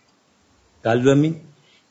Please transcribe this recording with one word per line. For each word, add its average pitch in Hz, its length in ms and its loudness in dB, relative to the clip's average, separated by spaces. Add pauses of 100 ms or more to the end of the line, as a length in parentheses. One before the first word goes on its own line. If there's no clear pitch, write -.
(840)
ගල්වමින් 139 500 0 (560)